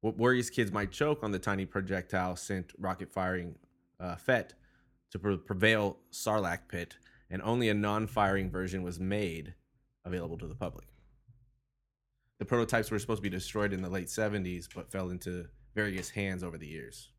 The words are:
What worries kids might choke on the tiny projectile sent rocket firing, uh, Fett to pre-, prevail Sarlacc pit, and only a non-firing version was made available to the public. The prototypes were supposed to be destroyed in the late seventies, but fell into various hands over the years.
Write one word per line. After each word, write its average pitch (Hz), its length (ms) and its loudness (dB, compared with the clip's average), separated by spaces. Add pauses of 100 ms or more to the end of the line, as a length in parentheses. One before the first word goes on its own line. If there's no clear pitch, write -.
What 110 160 -2
worries 120 320 4
kids 107 240 2
might 101 180 0
choke 147 320 2
on 107 80 0
the 95 80 0
tiny 98 260 0
projectile 92 680 0
sent 92 420 -6
rocket 92 360 -4
firing, 92 420 -2 (420)
uh, 90 200 -6
Fett - 360 2 (580)
to - 60 -8
pre-, 98 200 2
prevail 104 600 4 (140)
Sarlacc 98 560 0
pit, 87 300 -6 (320)
and 92 120 -6
only 117 280 4
a 107 40 6
non-firing 104 800 2
version 92 320 -4
was 87 160 -6
made 90 560 -2 (480)
available 85 340 -4
to 87 100 -8
the 78 60 -8
public. - 340 -8 (1500)
The 110 60 -4
prototypes 117 460 2
were 107 80 0
supposed 110 200 -2
to 107 40 -8
be 101 60 0
destroyed 101 440 0
in 92 80 -2
the 90 80 -4
late 90 220 -4
seventies, 95 640 -2
but - 160 -12
fell 95 180 -4
into 90 380 -6 (260)
various 98 380 -2
hands 95 320 -2
over 82 140 -8
the 80 100 -10
years. 76 520 -14